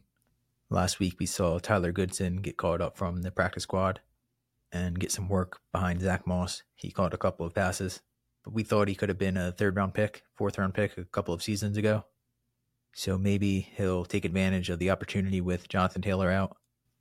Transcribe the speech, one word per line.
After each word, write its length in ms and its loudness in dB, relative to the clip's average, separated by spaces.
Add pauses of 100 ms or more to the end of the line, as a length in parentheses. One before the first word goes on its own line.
(760)
Last 240 2
week, 220 0
we 60 0
saw 340 0
Tyler 320 2
Goodson 460 -2
get 180 -6
called 240 0
up 160 -4
from 260 -4
the 80 -4
practice 320 -2
squad 380 0 (720)
and 260 -4
get 140 -4
some 160 -4
work 320 0 (100)
behind 300 0
Zach 260 0
Moss. 380 -2 (100)
He 160 -10
caught 240 0
a 20 -4
couple 300 -2
of 80 -8
passes, 460 0 (420)
but 100 -14
we 120 0
thought 240 4
he 80 -2
could 120 0
have 80 0
been 200 2
a 160 0
third 240 2
round 180 0
pick, 300 -2 (100)
fourth 240 -2
round 160 0
pick 240 -2
a 60 -8
couple 280 -2
of 120 -4
seasons 320 -2
ago. 300 2 (880)
So 240 -2
maybe 440 2 (160)
he'll 280 2
take 200 -2
advantage 440 2
of 120 -2
the 100 2
opportunity 500 0
with 280 -2
Jonathan 340 0
Taylor 300 2
out 240 0 (440)